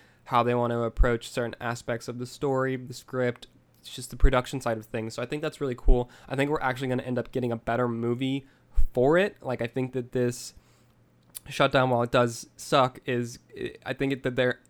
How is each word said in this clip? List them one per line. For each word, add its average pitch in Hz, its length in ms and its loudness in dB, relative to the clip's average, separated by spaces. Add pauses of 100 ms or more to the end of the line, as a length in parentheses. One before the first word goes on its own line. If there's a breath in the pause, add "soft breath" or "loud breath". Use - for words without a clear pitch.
(260 soft breath)
how 120 180 4
they 120 100 2
want 120 180 0
to 117 120 -2
approach 117 460 2
certain 117 300 -4
aspects 117 480 -6
of 123 120 -8
the 123 60 -6
story, 131 500 -2
the 127 180 -10
script, 123 540 -4 (340)
it's - 80 -20
just - 220 -12
the 131 40 -14
production 131 460 4
side 117 160 -2
of 107 80 -12
things. 113 300 -8
So 120 80 -6
I - 20 -6
think 151 160 -6
that's 151 180 -6
really 131 160 -4
cool. 123 340 4 (200 loud breath)
I 139 60 -8
think 143 160 2
we're 156 100 -2
actually 131 280 -2
gonna 123 140 0
end 127 140 -4
up 120 140 -4
getting 123 200 -2
a 117 40 -4
better 117 320 -2
movie 120 580 -2 (480 soft breath)
for 135 240 4
it. 202 240 0
Like, 123 200 -4
I 117 60 -4
think 127 260 -4
that 123 180 -6
this 123 420 -2 (960 soft breath)
shutdown, 135 420 2
while 120 140 2
it 120 80 -4
does 120 440 2
suck, 135 500 0
is, 120 340 -4 (460)
I 131 80 -6
think 135 200 -2
it, 131 100 -10
that 127 120 -4
there, 127 240 0 (100)